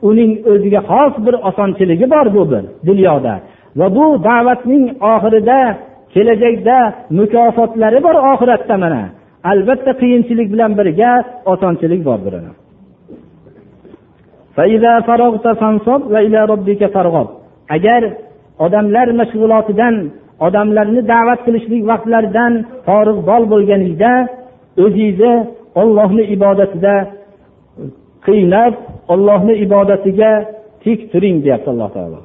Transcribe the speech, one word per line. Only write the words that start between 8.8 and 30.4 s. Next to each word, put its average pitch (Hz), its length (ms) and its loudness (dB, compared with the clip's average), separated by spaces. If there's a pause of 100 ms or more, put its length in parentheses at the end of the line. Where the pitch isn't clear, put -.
Albatta 208 480 0
qiyinchilik 240 580 0
bilan 220 220 0
birga 202 400 0 (300)
osonchilik 175 600 -2
bor 127 160 -2
bir 95 140 -8
ana. 85 200 -14 (2000)
"Fa 151 100 0
iza 220 340 2
farag'ta 233 540 0
fansab 220 460 -2 (100)
va 214 120 2
ila 220 200 2
robbika 202 460 -2
farg'ab." 170 400 -2 (400)
Agar 214 340 0 (560)
odamlar 208 500 0
mashg'ulotidan, 220 840 0 (420)
odamlarni 208 720 0
da'vat 233 340 2
qilishlik 226 440 -2
vaqtlaridan 226 680 0 (300)
forig' 208 440 0
bol 226 200 2
bo'lganingda, 202 680 0 (640)
o'zingizni 208 600 2 (360)
Allohning 208 580 2
ibodatida 196 680 0 (1300)
qiynab, 202 500 2 (320)
Allohning 202 540 2
ibodatiga 196 720 2 (460)